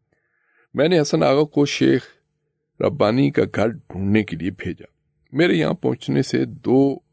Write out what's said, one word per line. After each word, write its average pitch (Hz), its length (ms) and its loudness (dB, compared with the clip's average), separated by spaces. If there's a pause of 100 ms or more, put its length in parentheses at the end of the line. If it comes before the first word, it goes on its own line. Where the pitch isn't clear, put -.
(720)
میں 139 140 2
نے 180 140 4
حسن 160 220 0
آغا 139 200 4
کو 147 220 0
شیخ 135 360 2 (800)
ربانی 113 500 0
کا 117 120 0 (120)
گھر 104 120 0
ڈھونڈنے 104 560 -2
کے 85 140 -8
لیے 87 140 -6
بھیجا۔ - 340 -10 (460)
میرے 160 220 0
یہاں 160 200 0
پہنچنے 135 480 -4
سے 127 240 -2
دو 131 520 0 (160)